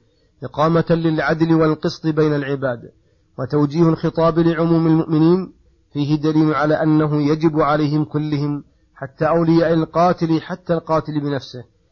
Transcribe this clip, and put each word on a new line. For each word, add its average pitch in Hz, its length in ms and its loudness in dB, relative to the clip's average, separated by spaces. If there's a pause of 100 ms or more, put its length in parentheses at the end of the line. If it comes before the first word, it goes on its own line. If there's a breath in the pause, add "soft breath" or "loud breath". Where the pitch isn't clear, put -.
(440)
إقامة 160 460 0
للعدل 160 640 0
والقسط 160 540 0
بين 156 280 0
العباد. 135 440 -6 (600)
وتوجيه 147 500 0
الخطاب 160 500 0
لعموم 165 480 2
المؤمنين 160 680 2 (400)
فيه 147 220 -2
دليل 156 380 0
على 151 300 0
أنه 151 380 2
يجب 156 380 0
عليهم 151 460 0
كلهم، 147 580 -4 (320)
حتى 139 320 -6
أولياء 165 460 2
القاتل، 160 680 0
حتى 175 320 -8
القاتل 156 480 -4
بنفسه، 135 420 -8 (280)